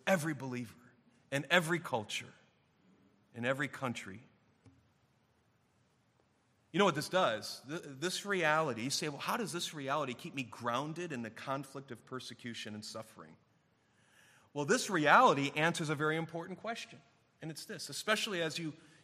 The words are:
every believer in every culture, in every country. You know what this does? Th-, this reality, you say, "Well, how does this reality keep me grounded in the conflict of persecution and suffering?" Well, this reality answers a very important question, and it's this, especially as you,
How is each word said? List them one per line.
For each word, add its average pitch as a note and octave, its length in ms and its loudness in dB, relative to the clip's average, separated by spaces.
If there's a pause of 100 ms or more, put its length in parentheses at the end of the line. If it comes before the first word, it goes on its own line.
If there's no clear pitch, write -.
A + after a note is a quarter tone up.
every E3 260 2
believer B2 400 -8 (580)
in C#3+ 200 -2
every E3+ 280 4
culture, A#2+ 540 -4 (1000)
in A#2 100 -8
every C3+ 220 0
country. A#2 540 -6 (2500)
You E3 80 0
know G3+ 60 8
what E3+ 100 6
this C#3+ 140 -2
does? A#2+ 580 2
Th-, D#3+ 140 -6 (180)
this F3+ 260 -2
reality, D#3 580 2
you C3 60 -2
say, D3+ 200 -2
"Well, C#3+ 100 -8
how G3 160 -2
does G#3+ 160 -4
this E3+ 220 -4
reality C#3 400 -2
keep D3 200 -12
me C3+ 100 -4
grounded C#3 680 -4
in B2 120 -4
the A2 60 -6
conflict C3+ 640 -8
of A#2 140 -14
persecution A#2+ 680 -10
and G#2 120 -10
suffering?" E2+ 500 -14 (1160)
Well, D3 100 0
this A3 260 2
reality D#3 680 8
answers E3 320 2
a D#3 60 0
very D3+ 200 0
important E3+ 440 -6
question, - 400 -10 (420)
and D#3+ 100 -8
it's - 140 -10
this, F#3+ 240 -10
especially G#3 520 0
as D#3+ 160 0
you, D#3+ 160 -4 (300)